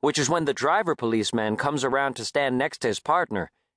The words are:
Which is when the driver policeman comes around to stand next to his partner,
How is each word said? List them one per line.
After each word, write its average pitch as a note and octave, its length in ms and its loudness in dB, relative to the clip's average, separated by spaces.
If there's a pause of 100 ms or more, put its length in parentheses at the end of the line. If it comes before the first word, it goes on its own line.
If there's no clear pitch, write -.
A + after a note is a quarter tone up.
Which D3 180 0
is C#3+ 100 0
when E3 160 2
the C#3+ 100 2
driver E3+ 400 2
policeman A2 640 0
comes C#3+ 280 -2
around C3+ 320 0
to A2+ 80 -10
stand C3+ 340 0
next C#3+ 240 -2
to B2 60 0
his G#2 120 -2
partner, D3+ 500 -2 (260)